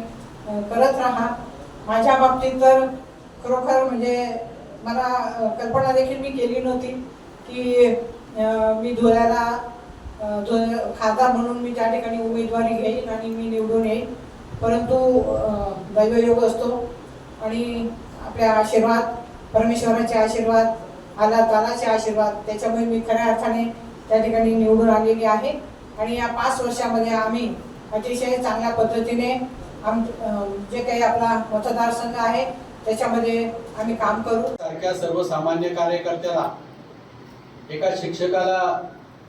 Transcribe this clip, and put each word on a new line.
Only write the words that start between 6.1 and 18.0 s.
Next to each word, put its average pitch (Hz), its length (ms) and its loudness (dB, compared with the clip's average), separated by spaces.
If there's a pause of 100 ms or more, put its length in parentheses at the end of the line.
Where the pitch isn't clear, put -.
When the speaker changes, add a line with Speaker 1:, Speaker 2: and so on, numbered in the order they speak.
Speaker 1:
मी 269 120 -6
केली 247 300 -2
नव्हती 254 320 -2 (560)
की, 247 380 4 (520)
अ, 220 440 2
मी 240 100 -4 (100)
धुळ्याला, 233 720 2 (500)
अ, 208 180 -4
धुळे 226 380 0 (220)
खासदार 226 320 4
म्हणून 240 260 0
मी 240 160 -6
त्या 226 220 0
ठिकाणी 226 260 -4
उमेदवारी 226 520 0
घेईन 220 360 -2
आणि 226 200 -6
मी 226 200 -4
निवडून 220 360 0
येईन, 226 280 -4 (480)
परंतु, 247 580 4
अ, 208 500 0 (300)
दैवयोग 233 440 6
असतो 240 500 0 (480)
आणि 233 480 -4 (360)